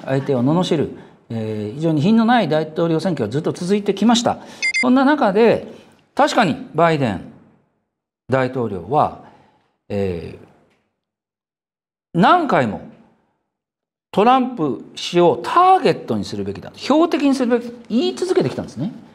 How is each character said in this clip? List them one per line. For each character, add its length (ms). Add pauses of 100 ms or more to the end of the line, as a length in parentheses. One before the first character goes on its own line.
相 180
手 120
を 80
罵 340
る、 140 (400)
え 400
ー、 20
非 80
常 120
に 80
品 140
の 100
な 180
い 40
大 200
統 200
領 120
選 140
挙 120
が 60
ず 80
っ 20
と 100
続 240
い 60
て 140
き 100
ま 100
し 60
た。 160 (460)
そ 80
ん 20
な 100
中 300
で、 400 (400)
確 220
か 100
に 300
バ 160
イ 80
デ 100
ン 120 (1080)
大 220
統 180
領 220
は、 320 (680)
え 500
ー、 80 (1700)
何 340
回 200
も 260 (1160)
ト 120
ラ 160
ン 160
プ 300 (100)
氏 240
を 240
タ 320
ー 80
ゲ 60
ッ 160
ト 120
に 60
す 140
る 80
べ 80
き 80
だ、 120
標 360
的 140
に 120
す 100
る 140
べ 60
き、 80 (160)
言 240
い 20
続 180
け 100
て 60
き 60
た 60
ん 40
で 60
す 60
ね。 160 (220)